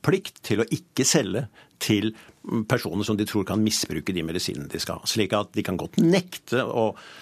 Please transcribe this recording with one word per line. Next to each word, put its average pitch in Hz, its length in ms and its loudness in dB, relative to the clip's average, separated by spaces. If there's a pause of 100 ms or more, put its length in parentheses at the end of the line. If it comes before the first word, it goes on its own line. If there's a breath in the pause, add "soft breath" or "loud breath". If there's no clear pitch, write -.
plikt - 420 0
til 107 160 4
å 113 120 -2
ikke - 320 0
selge 117 400 0 (360 soft breath)
til 107 300 2 (560 loud breath)
personer 101 380 0
som 110 100 0
de 104 120 0
tror 101 200 0
kan 101 160 2
misbruke 98 500 0
de 85 80 -2
medisinene 80 460 -4
de - 100 -6
skal - 220 -6
ha. - 80 -8
Slik 101 240 0
at 104 240 0
de 104 100 0
kan 92 140 0
godt 80 220 -4
nekte 170 600 2
å 113 280 0 (300 loud breath)